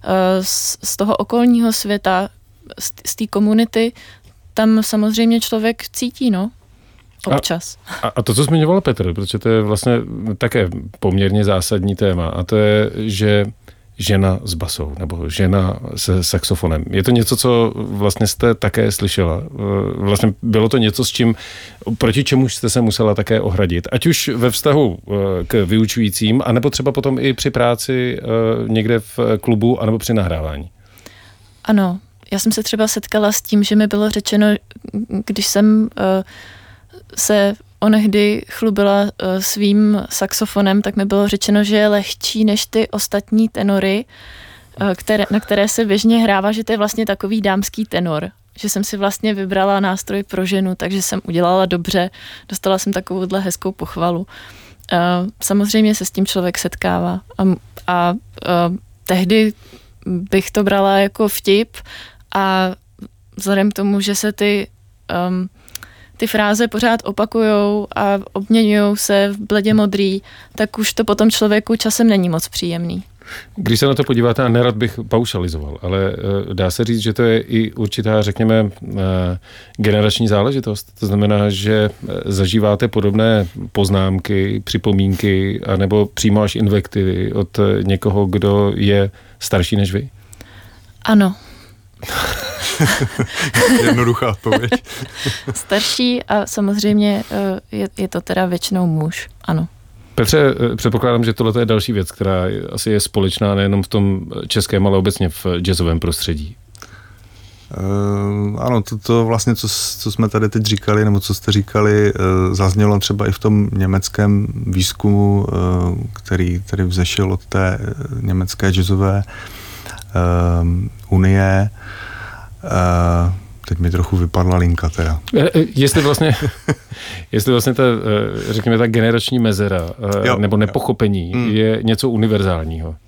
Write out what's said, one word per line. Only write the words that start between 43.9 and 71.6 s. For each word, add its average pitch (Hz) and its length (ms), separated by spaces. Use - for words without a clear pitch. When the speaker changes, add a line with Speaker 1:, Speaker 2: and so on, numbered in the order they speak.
Speaker 1:
eh, 196 140
které, 208 360
na 208 100
které 208 280
se 233 160
běžně 214 340
hrává, 202 340
že 220 120
to 220 80
je 226 60
vlastně 208 280
takový 202 340
dámský 196 440
tenor. 175 460
Že 214 80
jsem 208 160
si - 120
vlastně 202 380
vybrala 196 460
nástroj 196 420
pro 185 240
ženu, 190 280
takže 190 280
jsem - 220
udělala 180 420
dobře. 180 440
Dostala 190 300
jsem 196 140
takovouhle 185 480
hezkou 190 320
pochvalu. 175 540
Eh, 185 40
samozřejmě 208 520
se 196 100
s 175 60
tím 196 160
člověk 180 320
setkává. 180 640
A, 202 40
a, 175 280
eh, - 20
tehdy 202 460
bych 190 440
to 208 140
brala 196 340
jako 196 300
vtip 202 480
a 190 360
vzhledem 196 340
k 202 40
tomu, 202 260
že 202 140
se 208 180
ty, 208 340
ehm, 180 400
ty 233 100
fráze 208 420
pořád 226 360
opakujou 208 800
a 202 220
obměňujou 208 640
se 202 360
v 208 140
bledě 208 280
modrý, 196 480
tak - 240
už 220 140
to 254 120
potom 214 260
člověku 214 460